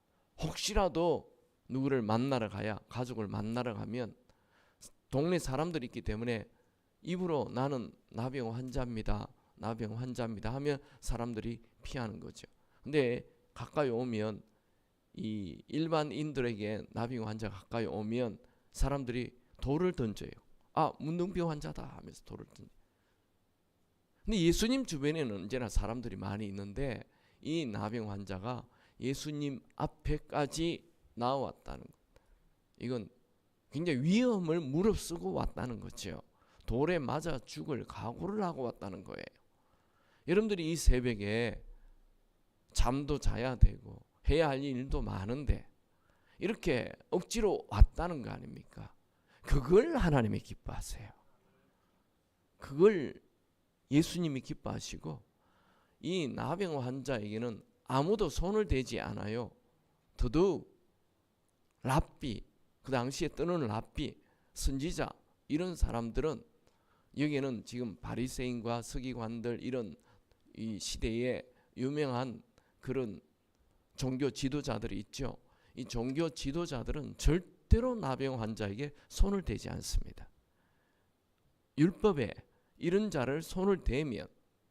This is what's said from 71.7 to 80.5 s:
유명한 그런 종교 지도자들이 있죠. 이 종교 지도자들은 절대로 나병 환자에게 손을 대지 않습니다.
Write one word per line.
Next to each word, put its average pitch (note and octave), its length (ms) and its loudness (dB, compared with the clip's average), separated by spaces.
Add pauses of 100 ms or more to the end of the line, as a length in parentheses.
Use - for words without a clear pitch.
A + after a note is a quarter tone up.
유명한 C3 680 -2 (360)
그런 B2 400 -4 (760)
종교 C3 340 0
지도자들이 A#2+ 680 -2
있죠. - 360 -6 (380)
이 B2+ 120 -8
종교 C3+ 440 0
지도자들은 C#3 880 -4
절대로 A3+ 800 4
나병 C3 460 -2
환자에게 G#2+ 520 -4 (140)
손을 G3 340 6
대지 - 280 -4
않습니다. - 600 -4 (1500)